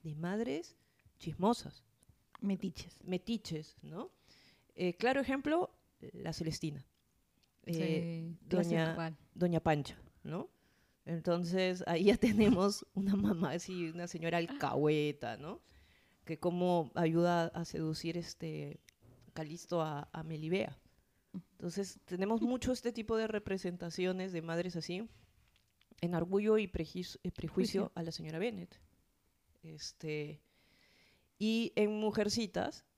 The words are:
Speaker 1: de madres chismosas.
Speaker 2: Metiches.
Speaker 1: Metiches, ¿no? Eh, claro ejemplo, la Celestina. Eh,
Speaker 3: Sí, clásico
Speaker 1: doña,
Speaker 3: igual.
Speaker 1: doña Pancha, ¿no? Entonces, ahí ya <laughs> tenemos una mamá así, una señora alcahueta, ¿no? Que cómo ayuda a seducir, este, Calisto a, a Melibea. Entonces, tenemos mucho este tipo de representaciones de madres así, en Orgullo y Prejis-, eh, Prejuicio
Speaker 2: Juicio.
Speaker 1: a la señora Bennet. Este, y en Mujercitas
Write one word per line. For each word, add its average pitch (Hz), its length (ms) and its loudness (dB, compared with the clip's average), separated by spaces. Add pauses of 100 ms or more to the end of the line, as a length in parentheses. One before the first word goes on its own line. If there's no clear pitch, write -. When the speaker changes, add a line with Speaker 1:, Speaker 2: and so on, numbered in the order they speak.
Speaker 1:
de 156 120 -8
madres 226 600 -4 (420)
chismosas. - 640 0 (580)
Speaker 2:
Metiches. 190 640 -4
Speaker 1:
Metiches, 180 760 -6
¿no? 170 300 -12 (640)
Eh, 180 220 0
claro 262 240 4
ejemplo, 294 500 0 (420)
la 165 200 -6
Celestina. 156 520 -6 (800)
Eh, 170 80 -6 (680)
Speaker 3:
Sí, - 100 -20
clásico 170 260 2
Speaker 1:
doña, 160 160 2
Speaker 3:
igual. 165 260 -4 (160)
Speaker 1:
doña 170 280 4
Pancha, 151 360 2 (260)
¿no? 175 260 -6 (560)
Entonces, 180 840 0
ahí 170 180 4
ya 240 120 8
<laughs> - 0 -
tenemos 220 760 6
una 196 220 2
mamá 185 380 2
así, 175 360 -4
una 175 180 -6
señora 165 300 0
alcahueta, 147 1000 2
¿no? 160 220 -10 (640)
Que 160 140 -8
cómo 175 560 2
ayuda 170 540 4
a 165 180 -4
seducir, 160 520 -4
este, 156 640 -8 (540)
Calisto 160 480 -4
a, 147 320 -4
a 160 100 -8
Melibea. 160 540 -2 (760)
Entonces, 185 520 -6
tenemos 196 360 0
mucho 247 300 0
este 240 220 -2
tipo 226 240 -2
de 220 100 0
representaciones 185 1040 -2
de 165 100 -2
madres 170 360 -4
así, 185 300 -6 (920)
en 175 140 0
Orgullo 196 420 4
y 208 100 2
Prejis-, - 560 -6
eh, 180 80 -4
Prejuicio 185 520 0
Speaker 2:
Juicio. - 120 -4
Speaker 1:
a 165 80 -6
la 165 80 -6
señora 160 280 -8
Bennet. 196 400 -6 (840)
Este, 151 800 -8 (960)
y 226 360 2
en 214 240 4
Mujercitas 214 840 0 (120)